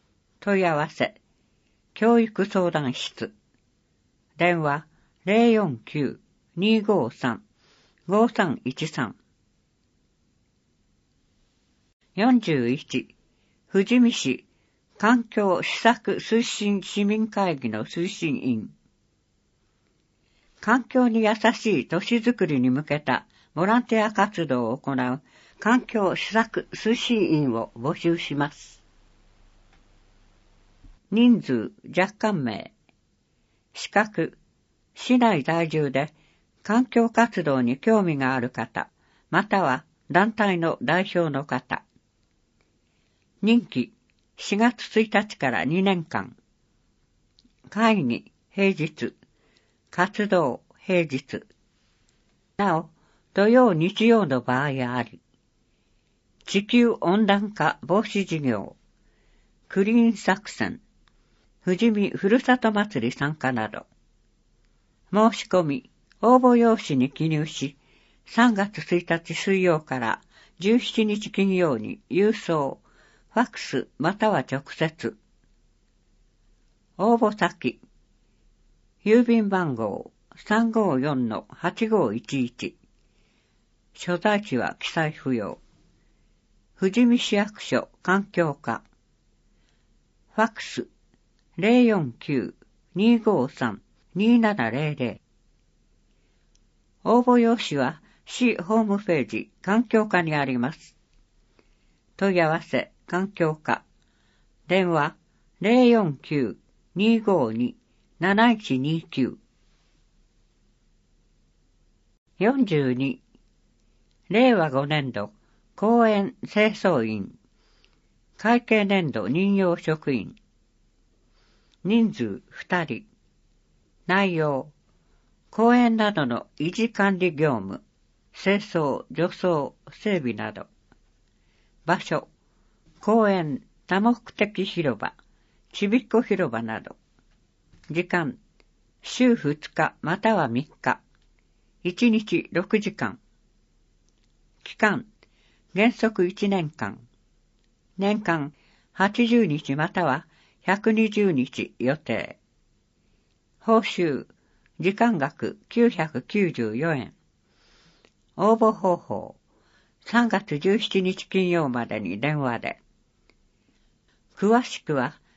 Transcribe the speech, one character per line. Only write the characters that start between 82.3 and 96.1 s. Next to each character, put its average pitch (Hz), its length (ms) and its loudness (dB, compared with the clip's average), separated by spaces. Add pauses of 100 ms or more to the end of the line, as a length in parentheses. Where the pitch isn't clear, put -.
一。 - 320 -10 (1160)
所 175 260 -6
在 208 220 0
地 208 160 -6
は 104 240 -4
記 - 100 -10
載 156 220 -2
不 135 220 -6
要。 104 240 -6 (1200)
富 190 140 0
士 240 120 2
見 240 140 4
市 - 180 -4
役 202 260 -4
所 - 260 -4 (140)
環 196 220 0
境 165 300 -2
課。 - 280 -8 (1500)
フ 214 80 2
ァ - 40 2
ッ - 20 0
ク - 140 -14
ス、 - 260 -10 (680)
零 233 280 4
四 185 340 2
九 127 360 -4 (400)
二 226 240 4
五 190 300 0
三 110 320 -6 (340)
二 220 260 4
七 208 300 0
零 147 260 -4
零。 117 240 -6 (1800)